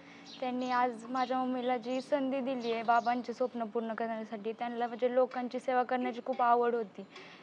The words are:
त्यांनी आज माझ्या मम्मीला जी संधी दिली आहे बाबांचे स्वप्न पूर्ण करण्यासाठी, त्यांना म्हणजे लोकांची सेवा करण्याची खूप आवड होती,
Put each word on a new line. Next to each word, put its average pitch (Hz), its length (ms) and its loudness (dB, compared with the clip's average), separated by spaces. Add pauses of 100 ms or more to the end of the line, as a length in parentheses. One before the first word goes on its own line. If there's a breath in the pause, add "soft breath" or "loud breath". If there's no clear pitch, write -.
(400 loud breath)
त्यांनी 254 300 -2
आज 247 400 2
माझ्या 254 280 0
मम्मीला 254 380 0
जी 247 240 -2
संधी 269 400 0
दिली 240 320 0
आहे 226 100 -2
बाबांचे 233 500 2
स्वप्न 240 320 -2
पूर्ण 226 300 -2
करण्यासाठी, 220 580 -4
त्यांना 240 340 -4
म्हणजे 240 280 0
लोकांची 254 460 2
सेवा 254 220 2
करण्याची 247 440 -2
खूप 254 160 0
आवड 240 320 6
होती, 202 300 -4 (380 loud breath)